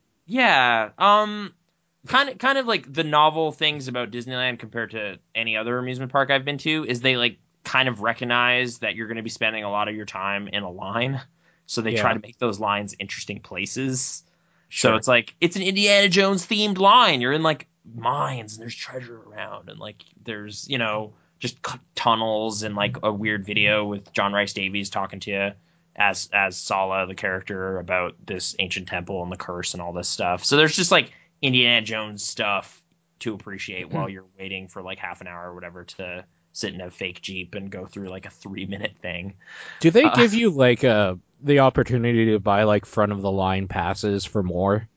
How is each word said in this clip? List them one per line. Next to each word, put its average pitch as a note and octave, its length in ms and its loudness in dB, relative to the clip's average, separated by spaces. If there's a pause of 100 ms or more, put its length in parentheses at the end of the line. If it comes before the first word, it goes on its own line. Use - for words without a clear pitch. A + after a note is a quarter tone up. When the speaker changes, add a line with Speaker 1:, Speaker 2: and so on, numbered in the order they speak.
(260)
Speaker 1:
yeah. C3 680 4
Um, G#3 560 2 (540)
kind C#4 240 2
of, F#3 80 -16
kind C4+ 180 2
of C4 100 -2
like F3 240 -2
the D#3 140 -2
novel D3+ 480 4
things D3 360 -2
about B2 220 -4
Disneyland B2 480 -4
compared A2 340 -8
to G#2 260 -8 (160)
any A2+ 240 -2
other A#2+ 200 -2
amusement B2+ 320 -6
park C3+ 200 2
I've C3+ 160 2
been C#3+ 120 -4
to D#3 300 -2
is A#2+ 140 -2
they, C3 160 4
like, A#2+ 180 0 (260)
kind C3 280 2
of G#2 100 -8
recognize A#2+ 800 0
that G#2 160 -4
you're A2 120 -6
gonna A2+ 160 -6
be A2+ 60 -8
spending A2 360 -4
a G#2 60 -4
lot G#2 180 0
of G#2+ 60 -6
your G#2+ 120 -8
time G2+ 420 -6
in G2+ 140 -4
a F#2 80 -8
line. A2+ 500 -4 (460)
So - 160 -4
they A2+ 120 0
try G#2+ 160 4
Speaker 2:
Yeah. A2 40 2
Speaker 1:
to G#2+ 60 -4
make A#2 180 -20
those G#2+ 200 -2
lines G2+ 400 -2
interesting G2+ 420 -10
places. B2+ 840 -6 (480)
Speaker 2:
Sure. A#2+ 220 4
Speaker 1:
So A2 40 4
it's A2 120 0
like, A#2+ 340 4
it's F3 140 2
an G3 60 -2
Indiana G3+ 460 4
Jones G3 380 4
themed G#3 320 0
line. G3 420 8
You're B2 120 2
in, D#3+ 100 0
like, D#3 240 0 (280)
mines A#2+ 600 -4
and A2+ 80 -18
there's A#2 120 -12
treasure A#2+ 460 -12
around G#2 480 -14
and, G#2+ 100 -18
like, G#2+ 180 -14 (260)
there's, G#2 480 -10
you C3+ 80 -2
know, G#2+ 340 -2 (260)
just - 180 -8 (100)
c-, - 120 -8 (160)
tunnels A2 680 0
and, G#2+ 120 -6
like, G#2 280 0
a G#2+ 100 2
weird G#2 320 -2
video G#2 420 2
with G2+ 280 -8
John G2+ 180 0
Rhys G2+ 220 0
Davies G2 360 -4
talking G2 300 -6
to G#2 100 -10
you G2 200 -2 (460)
as, G2+ 360 0
as G2 240 0
Sala, F#2+ 500 -2
the F#2 80 -10
character, F#2+ 640 -6
about F2+ 360 -4 (120)
this F#2 320 -8
ancient F#2+ 300 -4
temple F2+ 340 -6
and F2+ 80 -8
the F2+ 60 -8
curse F2 380 -8
and F2+ 80 -10
all F2 100 -8
this F2 160 -6
stuff. F2+ 360 -2
So C#3+ 120 4
there's D3+ 200 6
just, F3 140 0
like, D#3 220 2 (280)
Indiana A#2+ 440 4
Jones G#2+ 400 -8
stuff G2+ 580 -4 (380)
to A2+ 140 -6
appreciate F#2+ 540 -12
Speaker 2:
Hmm. - 80 -10
Speaker 1:
while - 120 -2
you're F#2+ 160 -12 (140)
waiting F#2+ 300 -10
for, F#2+ 140 -14
like, F#2 160 -12
half F2+ 220 -10
an F#2 80 -14
hour F2 220 -14
or F2 40 -16
whatever F2+ 300 -16
to F2+ 400 -12 (280)
sit G2 200 -8
in F2+ 80 -12
a F2+ 100 -12
fake F2+ 300 -10
Jeep F#2 340 -12
and G2 160 -10
go F#2+ 160 -12
through, G2 220 -12
like, F#2 180 -14
a G2 40 -16
three G2 360 -12
minute G2 360 -8
thing. F2+ 320 -10 (460)
Speaker 2:
Do E3 100 6
they A#3 140 6
Speaker 1:
Uh, D#4 120 6
Speaker 2:
give A#3+ 180 6
you, A#3 160 4
like, B2+ 340 4
uh, G#2 320 4 (260)
the C#3+ 160 6
opportunity A#2+ 760 4
to G#2+ 60 4
buy, G2+ 240 4
like, G#2 240 4
front G#2 260 2
of G2+ 80 -4
the G2 100 0
line F#2+ 380 0
passes G2 560 -2
for - 180 -2
more? G2 540 0